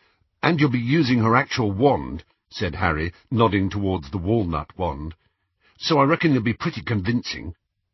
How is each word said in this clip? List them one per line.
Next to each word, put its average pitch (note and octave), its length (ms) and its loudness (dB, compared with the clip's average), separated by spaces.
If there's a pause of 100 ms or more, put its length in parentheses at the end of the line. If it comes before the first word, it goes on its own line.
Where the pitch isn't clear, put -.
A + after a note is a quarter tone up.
(420)
"And D3+ 160 2
you'll C#3+ 120 4
be B2 100 0
using B2+ 380 2
her A2+ 180 4
actual B2+ 340 0
wand," F#2+ 540 0 (240)
said E2+ 280 -6
Harry, E2+ 360 -2 (180)
nodding G2+ 380 2
towards F#2 420 -4
the G2+ 60 -6
walnut F2+ 640 -2
wand. D#2+ 360 -6 (640)
"So D#3 220 0
I C#3 60 6
reckon D#3+ 280 2
you'll B2 100 2
be A2+ 120 0
pretty C3+ 280 -6
convincing." G#2 760 -4 (380)